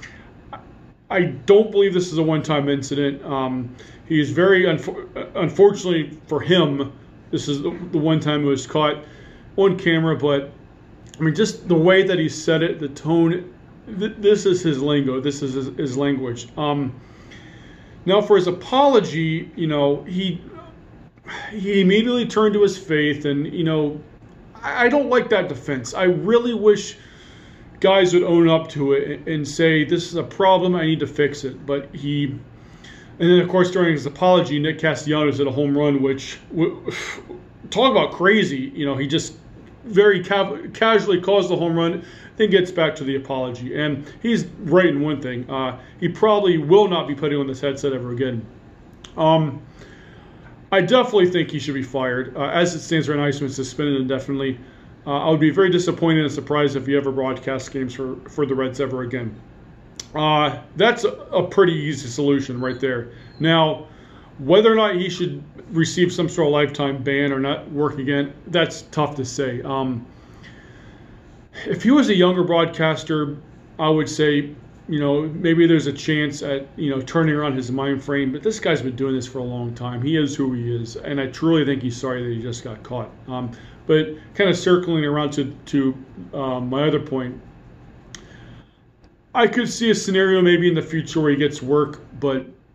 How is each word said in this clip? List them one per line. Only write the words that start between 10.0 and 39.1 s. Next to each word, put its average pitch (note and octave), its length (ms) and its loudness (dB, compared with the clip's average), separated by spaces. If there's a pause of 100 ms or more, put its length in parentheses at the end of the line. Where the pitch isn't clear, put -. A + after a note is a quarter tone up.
but, C#3+ 360 0 (680)
I - 40 -10
mean, D#3+ 140 2
just - 320 -2
the F3 80 4
way F#3 280 6
that F#3 160 0
he D#3 100 0
said D#3+ 340 0
it, E3 160 -2
the C#3+ 100 -6
tone, E3 640 0 (460)
th-, - 180 -4
this G3+ 280 4
is F#3 160 2
his C#3+ 200 0
lingo, C#3 380 0
this C#3+ 220 -4
is C3 120 -4
his, C3 140 -4 (100)
his C3 200 -4
language. C3 500 -2 (100)
Um, C#3+ 420 -4 (1080)
now G3 160 4
for G#3 140 4
his F3+ 120 4
apology, F3 1080 0
you E3 120 -4
know, C#3+ 360 0
he, F3+ 380 -6 (1120)
he G3+ 300 0
immediately A3 440 4
turned G#3+ 280 2
to G#3 80 2
his G3 160 4
faith, D3 480 0
and, C#3+ 220 -2
you F3 160 -4
know, D3+ 360 0 (640)
I, - 240 0
I B3 40 4
don't C4+ 200 2
like B3 200 2
that F#3 200 0
defense. B2+ 440 -8
I F#3 100 -2
really G#3+ 500 2
wish G#3 440 2 (840)
guys F#3+ 340 4
would F3 100 4
own E3+ 260 4
up D#3+ 200 2
to C#3 240 0
it C#3+ 260 -2
and, - 80 -16
and D#3 200 -4
say, D#3+ 360 2
"This E3+ 240 -2
is E3+ 80 -10
a D#3+ 80 -2
problem, F#3 520 2
I D#3+ 100 -2
need D#3+ 140 0
to D3 80 -4
fix C#3+ 360 -2
it." B2+ 220 -10
But C#3+ 280 -6
he, C#3+ 320 -4
and - 1040 -6
then, F3+ 100 8
of F3 100 2
course, F3+ 220 2
during F3 220 2
his C3+ 120 -4
apology, E3+ 540 2
Nick D#3 200 -2
Castellanos D3+ 580 0
hit C#3 100 0
a B2+ 40 -2
home C#3+ 260 0
run, C#3+ 240 2
which, C3+ 380 -4 (100)
w-, - 420 -4 (380)
<sighs> - 400 -20
talk B3 220 2
about E3+ 200 2
crazy. D3+ 600 2
You D3+ 120 -6
know, C#3 100 -2
he C#3 120 -4
just - 260 -4 (520)